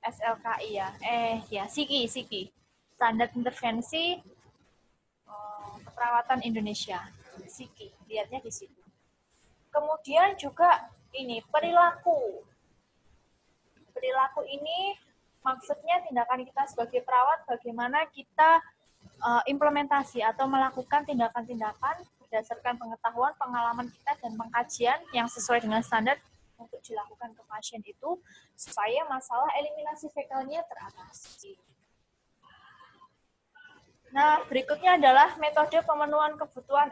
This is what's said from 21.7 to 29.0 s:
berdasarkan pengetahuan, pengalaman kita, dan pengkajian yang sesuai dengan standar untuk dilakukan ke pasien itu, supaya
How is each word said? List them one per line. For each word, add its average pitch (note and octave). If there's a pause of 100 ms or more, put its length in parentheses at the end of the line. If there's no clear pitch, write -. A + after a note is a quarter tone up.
berdasarkan A3+
pengetahuan, A#3
pengalaman A#3+
kita, -
dan A3+
pengkajian A#3+ (120)
yang A#3
sesuai A#3
dengan A3
standar A#3 (400)
untuk -
dilakukan G#3+
ke A#3
pasien A3
itu, D#4 (400)
supaya A#3